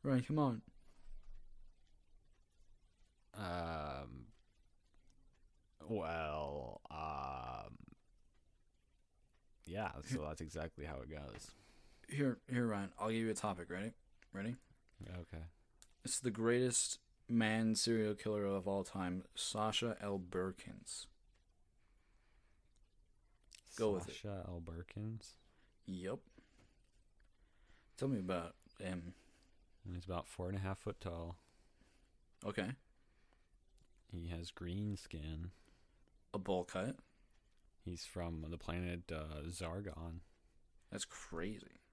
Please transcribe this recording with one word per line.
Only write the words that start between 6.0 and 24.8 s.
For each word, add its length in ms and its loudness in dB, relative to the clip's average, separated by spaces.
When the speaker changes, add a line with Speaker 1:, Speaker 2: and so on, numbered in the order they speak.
Speaker 2:
um. 880 -4
Yeah, 260 -2
so 160 0
that's 140 -4
exactly 440 -4
how 160 -4
it 80 -10
goes. 420 -8
Speaker 1:
Here, 280 2
here, 160 4
Ryan. 320 2
I'll 100 2
give 100 4
you 120 4
a 20 4
topic. 360 0
Ready? 240 -2
Ready? 220 -2
Speaker 2:
Okay. 340 -8
Speaker 1:
It's 160 0
the 120 2
greatest 680 6
man 460 8
serial 380 6
killer 320 2
of 220 4
all 160 4
time, 400 0
Sasha 680 2
L. 180 2
Birkins. 840 -2
Go 140 6
with 180 2
it. 60 -10
Speaker 2:
Sasha 320 -4
L. 160 -4
Birkins? 680 -6